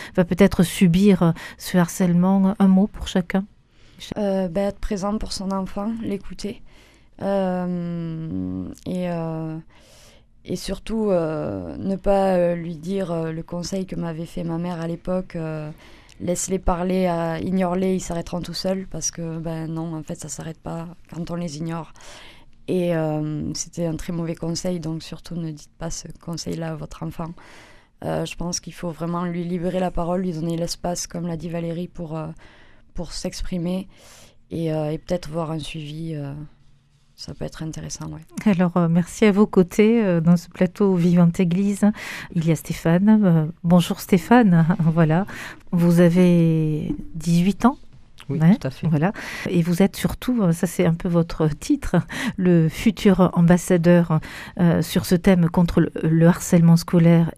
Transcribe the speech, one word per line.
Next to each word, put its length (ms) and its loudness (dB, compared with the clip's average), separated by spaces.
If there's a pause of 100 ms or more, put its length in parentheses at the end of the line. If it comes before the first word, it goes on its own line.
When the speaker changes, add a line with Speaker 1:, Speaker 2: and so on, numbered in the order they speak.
(140)
Speaker 1:
va 100 4
peut-être 380 4
subir, 600 4
euh, 80 4 (260)
ce 180 -4
harcèlement. 840 2
Un 80 6
mot 180 6
pour 220 -8
chacun ? 360 0 (720)
Speaker 2:
Euh, 320 -2
bah, 140 -2
être 160 -4
présent 400 -4
pour 140 -8
son 180 -6
enfant, 420 -6 (100)
l'écouter. 600 -10 (580)
Euh, 1500 -4 (180)
et, 240 -6
euh, 480 -8 (840)
et 120 -8
surtout, 540 -4
euh, 680 -4
ne 200 -4
pas, 400 2
euh, 180 2
lui 220 -8
dire, 340 -6
euh, 220 -4
le 100 -8
conseil 420 -6
que 120 -10
m'avait 300 -6
fait 180 -8
ma 140 -4
mère 220 -6
à 60 -6
l'époque, 500 -6
euh, « 340 -8 (480)
Laisse-les 400 -4
parler, 520 0
euh, 320 -2
ignore-les, 540 0
ils 40 -2
s'arrêteront 400 -8
tout 140 -10
seuls. » 360 -4
Parce 200 -6
que, 280 -8
ben 320 -8
non, 240 -6
en 80 -8
fait, 120 -10
ça 160 -14
s'arrête 280 -12
pas 300 -10 (260)
quand 160 -8
on 40 -8
les 240 -8
ignore. 340 -8 (760)
Et, 280 0
euh, 560 -2
c'était 320 -8
un 120 -4
très 180 -8
mauvais 200 -4
conseil, 460 -6
donc 220 -6
surtout 320 -14
ne 160 -8
dites 260 -16
pas 140 -8
ce 180 -12 (160)
conseil-là 460 -8
à 40 -8
votre 280 -12
enfant. 320 -10 (680)
Euh, 220 -4
je 100 -10
pense 260 -8
qu'il 120 -16
faut 200 -10
vraiment 340 -6
lui 180 -6
libérer 340 -4
la 120 -2
parole, 320 -4
lui 100 -4
donner 240 -4
l'espace, 500 -6
comme 200 -8
l'a 100 -6
dit 140 -10
Valérie, 380 -8
pour, 280 -12
euh, 120 -8 (640)
pour 180 -10
s'exprimer 760 -6 (640)
et, 220 -4
euh, 200 -4
et 40 -6
peut-être 320 -6
voir 220 -6
un 80 -6
suivi, 560 -10
euh, 180 -8 (840)
ça 140 -14
peut 140 -10
être 160 -12
intéressant, 480 -10
ouais. 100 -14 (240)
Speaker 1:
Alors, 320 2
euh, 120 2
merci 360 0
à 80 6
vos 140 4
côtés, 580 4
euh, 160 2
dans 160 6
ce 140 -4
plateau 460 0
Vivante 440 4
Église. 500 2 (440)
Il 120 0
y 60 4
a 40 2
Stéphane. 680 2
Euh, 220 4 (180)
bonjour 360 4
Stéphane. 640 6 (120)
<laughs> 20 -
Voilà. 440 2 (480)
Vous 280 4
avez 920 4 (200)
dix-huit 500 0
ans ? 140 2 (500)
Speaker 3:
Oui, 120 -2
Speaker 1:
Ouais, 160 8
Speaker 3:
tout 100 -4
à 60 -6
fait. 160 -4
Speaker 1:
voilà. 240 0 (360)
Et 140 0
vous 200 2
êtes 120 2
surtout, 480 -2
euh, 80 4
ça 160 0
c'est 180 -2
un 100 2
peu 120 -6
votre 400 0
titre, 480 -2 (420)
le 320 4
futur 640 4
ambassadeur, 840 4 (400)
euh, 240 4
sur 240 -2
ce 80 2
thème 340 4
contre 320 2
le, 120 2 (100)
le 240 4
harcèlement 500 6
scolaire 600 4